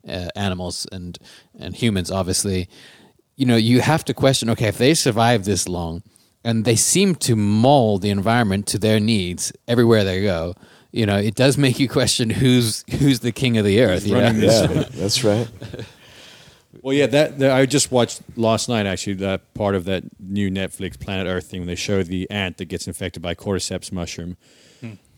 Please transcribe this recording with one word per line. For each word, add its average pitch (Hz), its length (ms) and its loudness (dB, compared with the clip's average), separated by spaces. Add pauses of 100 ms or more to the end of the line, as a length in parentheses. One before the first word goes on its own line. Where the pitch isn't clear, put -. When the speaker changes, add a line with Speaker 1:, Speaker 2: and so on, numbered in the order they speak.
Speaker 1:
uh, 90 280 -8
animals 92 560 -6
and, 90 260 -14 (400)
and - 180 -12
humans, 98 360 -2
obviously. 92 560 -2 (680)
You 135 100 -2
know, 120 120 4
you 117 240 4
have 156 240 2
to 139 100 -2
question, 131 340 2
okay, 117 180 0
if 101 120 -2
they 139 160 4
survive 117 500 2
this 98 240 -2
long, 87 320 -6 (420)
and 113 220 -2
they 117 100 4
seem 185 380 2
to 120 220 0
mold 107 680 4
the 104 80 0
environment 101 580 0
to - 120 -4
their 110 200 4
needs 98 520 -2 (160)
everywhere 117 360 4
they 95 200 -2
go, 87 320 -2 (360)
you 113 140 0
know, 101 120 2
it 107 180 -2
does 135 220 2
make 135 220 2
you 135 100 2
question 123 420 0
who's, 123 520 2 (160)
who's 139 200 2
the 120 120 -2
king 120 260 0
of 104 80 2
the 101 160 4
earth, 92 220 2
Speaker 2:
Who's 104 80 -2
Speaker 1:
you 113 60 2
Speaker 2:
running 113 240 2
Speaker 1:
know? - 60 4
Speaker 2:
this 110 140 6
Speaker 3:
Yeah, 92 60 4 (160)
Speaker 2:
show? - 140 -12
Speaker 3:
that's 101 260 -2
right. 110 240 2 (1300)
Speaker 2:
Well, 135 120 -4
yeah, 139 140 4
that, 139 320 2
that 135 120 4
I 131 140 4
just 131 260 0
watched 120 300 0 (140)
last 113 340 0
night, 110 160 0
actually, 98 300 -4
that 95 400 -4
part 101 200 0
of 87 100 -4
that 92 180 -4 (160)
new 98 300 -4
Netflix 95 500 -8
Planet 95 280 -6
Earth 90 220 -4
thing 92 120 -10
when 87 60 -10
they 87 80 -6
show 95 280 -2
the 92 260 -6
ant 95 280 -4
that 95 80 -10
gets 82 220 -10
infected 90 340 -10
by 85 140 -6
cordyceps - 560 -6
mushroom. 87 460 -10 (440)
Speaker 4:
Hmm. 117 100 -14 (260)